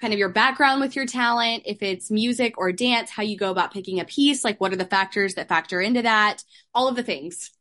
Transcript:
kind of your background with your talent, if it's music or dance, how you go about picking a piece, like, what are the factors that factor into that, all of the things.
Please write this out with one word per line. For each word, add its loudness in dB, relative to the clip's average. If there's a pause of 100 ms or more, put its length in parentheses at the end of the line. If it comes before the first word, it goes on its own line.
kind -2
of 0
your 2
background 4
with -2
your -4
talent, 0
if -8
it's -6
music 0
or 0
dance, 0
how -6
you -4
go -2
about -2
picking -6
a -6
piece, 2
like, -2
what 0
are -2
the -4
factors 0
that -8
factor 0
into 2
that, 2 (300)
all 2
of 0
the -4
things. -8